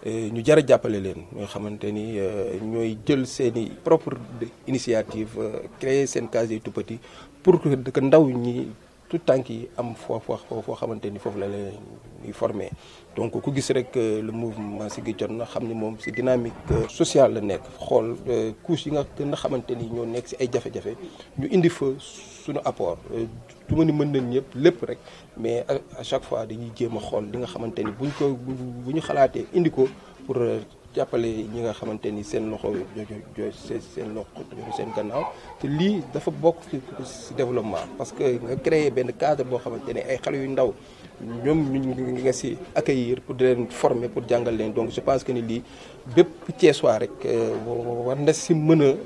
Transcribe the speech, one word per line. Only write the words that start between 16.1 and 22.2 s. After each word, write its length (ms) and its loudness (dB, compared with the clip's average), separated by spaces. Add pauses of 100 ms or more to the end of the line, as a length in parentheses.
dynamique, 420 2 (180)
euh, 160 2
sociale 460 6
la 80 -2
nekk, 200 -2 (160)
xool, 380 2 (120)
euh, 240 0 (120)
couche 240 -2
yi 60 -4
nga 100 0 (120)
gën 180 -4
a 20 -2
xamante 400 -2
ni 180 -6
ñoo 120 -4
nekk 240 -6
si 100 -10
ay 120 0
jafe-jafe, 440 -4 (420)
ñu 140 -2
indi 180 6
fa 160 -2 (140)
suñu 680 -10